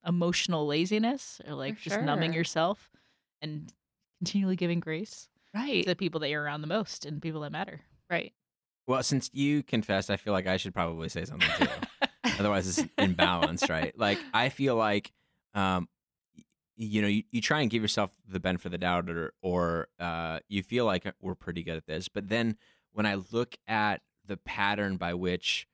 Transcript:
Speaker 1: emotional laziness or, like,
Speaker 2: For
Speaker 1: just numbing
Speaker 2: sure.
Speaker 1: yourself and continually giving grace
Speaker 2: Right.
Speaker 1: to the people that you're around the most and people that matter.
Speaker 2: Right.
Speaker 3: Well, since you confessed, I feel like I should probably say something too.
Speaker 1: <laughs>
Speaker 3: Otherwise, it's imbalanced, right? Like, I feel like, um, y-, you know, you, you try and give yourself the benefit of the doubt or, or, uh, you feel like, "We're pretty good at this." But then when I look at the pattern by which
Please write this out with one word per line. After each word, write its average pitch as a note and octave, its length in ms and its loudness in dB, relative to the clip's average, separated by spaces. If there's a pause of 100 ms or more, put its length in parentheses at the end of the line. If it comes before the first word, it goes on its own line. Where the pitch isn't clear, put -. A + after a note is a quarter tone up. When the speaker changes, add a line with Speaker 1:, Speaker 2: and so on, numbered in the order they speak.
Speaker 1:
emotional E3+ 600 2
laziness G#3 800 0
or, D3 80 -8
like, C#3 240 -6
Speaker 2:
For - 120 -8
Speaker 1:
just G#3 120 0
numbing E3 280 2
Speaker 2:
sure. E3 80 0
Speaker 1:
yourself E3 520 0 (520)
and D3+ 300 -10 (480)
continually F#3+ 360 2
giving E3+ 240 2
grace D#3+ 480 -6 (240)
Speaker 2:
Right. B3+ 300 0
Speaker 1:
to - 80 0
the F3 60 2
people D#3+ 240 -2
that D3 100 -4
you're D3 120 -2
around D3 200 -4
the D3+ 60 -6
most F#3+ 360 -4
and D3 160 -6
people D#3+ 220 -6
that D3 100 -8
matter. D#3 300 -8 (260)
Speaker 2:
Right. - 240 -2 (540)
Speaker 3:
Well, B2+ 160 2
since C3+ 300 2
you C#3+ 300 2
confessed, G2+ 480 0
I G2+ 60 2
feel G#2 160 -2
like F#2+ 140 2
I F#2 100 2
should F#2+ 180 -4
probably E2 360 -2
say E2 140 -4
something - 240 0 (100)
too. - 80 6 (340)
Speaker 1:
<laughs> - 400 -2
Speaker 3:
Otherwise, G2+ 260 2 (120)
it's E2 100 0 (100)
imbalanced, - 680 2
right? D#2+ 280 -2
Like, G2+ 220 2 (160)
I A#2+ 140 4
feel C3+ 260 2
like, G#2+ 380 2 (420)
um, F#2 340 2 (480)
y-, - 60 -20 (340)
you G#2+ 260 0
know, G#2 60 4
you, G#2 220 4
you A#2+ 100 0
try D3+ 200 2
and A#2+ 100 2
give A2+ 120 2
yourself G2+ 280 0 (160)
the F#2 140 -4
benefit F2+ 260 0
of F2 60 -6
the F2 60 -4
doubt F2+ 320 0
or, E2 220 -4 (100)
or, F2 460 0 (120)
uh, E2 480 -4
you G2+ 140 -2
feel A#2+ 240 0
like, F#2+ 180 0 (160)
"We're F#2 160 -6
pretty E2+ 260 -8
good E2 140 -6
at D#2 100 -10
this." D#2+ 220 -6
But G2+ 200 -6
then A2+ 280 0 (360)
when G#2+ 140 0
I G2+ 100 2 (140)
look A#2 260 -2 (120)
at G#2+ 340 0 (240)
the G2 120 -6
pattern G2+ 580 0
by F2 180 -2
which F2+ 600 -2